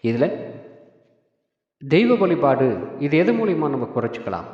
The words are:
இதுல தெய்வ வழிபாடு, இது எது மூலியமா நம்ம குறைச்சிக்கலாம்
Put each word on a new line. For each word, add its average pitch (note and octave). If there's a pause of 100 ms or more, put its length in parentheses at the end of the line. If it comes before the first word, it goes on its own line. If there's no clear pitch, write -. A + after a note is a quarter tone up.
இதுல B2 (1500)
தெய்வ F3 (100)
வழிபாடு, C3+ (380)
இது C#3+
எது A#3
மூலியமா E3
நம்ம C3+
குறைச்சிக்கலாம் G2+